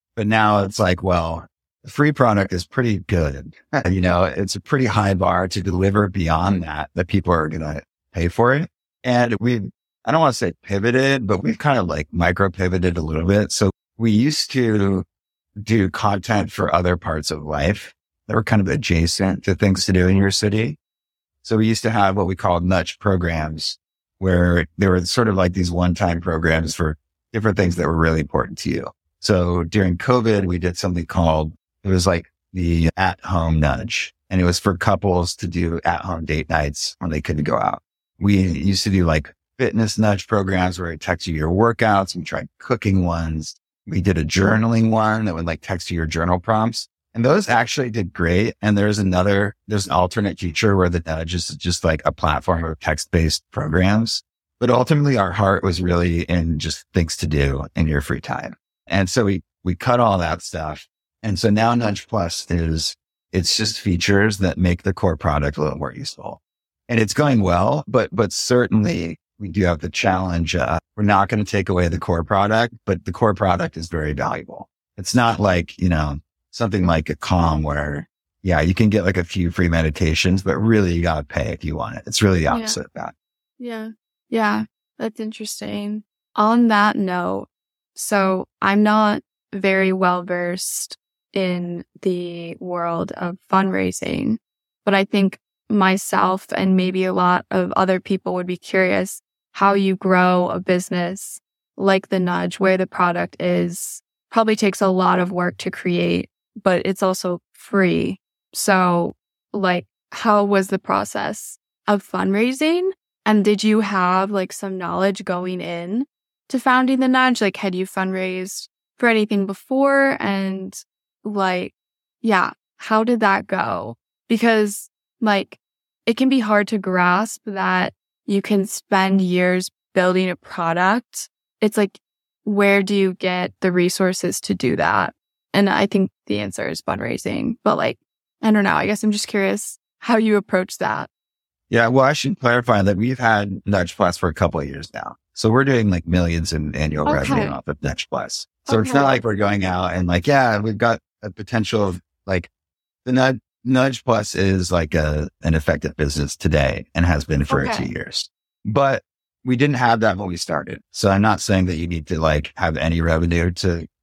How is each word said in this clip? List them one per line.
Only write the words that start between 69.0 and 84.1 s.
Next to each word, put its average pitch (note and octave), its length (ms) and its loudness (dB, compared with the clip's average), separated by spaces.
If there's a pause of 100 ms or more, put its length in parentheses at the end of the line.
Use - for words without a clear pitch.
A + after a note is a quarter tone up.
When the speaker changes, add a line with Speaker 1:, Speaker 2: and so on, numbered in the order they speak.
Speaker 1:
we G#2 100 -10
do F#2 160 0
have F2 160 2
the F2+ 80 -6
challenge. F#2 680 0
Uh, D2 240 -2 (180)
we're G#2 80 0
not G2 260 4
gonna G#2 140 0
take G2 260 -2
away F2+ 180 2
the E2+ 100 -2
core E2 260 -2
product, G#2+ 500 0 (100)
but F#2 220 -4
the F#2 60 -6
core A2 200 2
product F2 460 -2
is E2 100 -10
very D2+ 240 -4
valuable. - 560 -8 (300)
It's G2 160 -4
not A#2 260 2
like, F2+ 380 0
you F#2 100 2
know, D2+ 300 0 (320)
something F#2+ 360 0
like D#2+ 220 2
a D2+ 80 -6
Calm E2 460 0
where, D2 440 -6 (360)
yeah, E2+ 180 2
you F2 140 2
can G#2+ 160 2
get, G2 140 2
like, F#2 120 0
a F2+ 80 0
few F2 260 -2
free F2 200 2
meditations, E2 720 0
but D#2 160 -2
really G#2 340 2
you E2+ 100 -2
gotta D#2+ 220 -2
pay - 240 -6
if D2 160 -10
you D2+ 100 -4
want - 220 -8
it. - 100 -14
It's - 160 -4
really F#2 180 6
the D2+ 40 0
Speaker 2:
Yeah. C2+ 100 2
Speaker 1:
opposite A3 300 -6
of - 120 -20
that. - 180 -10 (440)
Speaker 2:
Yeah. A3+ 300 -10 (400)